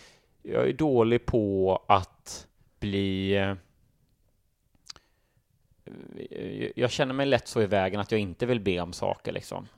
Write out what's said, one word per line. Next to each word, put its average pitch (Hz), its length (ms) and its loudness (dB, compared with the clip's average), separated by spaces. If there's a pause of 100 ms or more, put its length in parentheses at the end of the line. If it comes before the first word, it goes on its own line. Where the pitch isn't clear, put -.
(420)
jag 117 260 2
är 135 40 2
dålig 120 540 4
på 98 640 2
att - 580 0 (340)
bli, 98 560 0
eh, 98 180 0 (2750)
jag, 104 460 -8
jag 123 140 0
känner 131 240 -2
mig 139 120 -2
lätt 123 220 2
så 117 140 0
i 104 40 2
vägen 95 340 2
att 98 120 -6
jag 110 80 2
inte 98 260 -4
vill 120 140 0
be 92 200 0
om 87 120 -6
saker, - 400 -4
liksom. 92 460 -10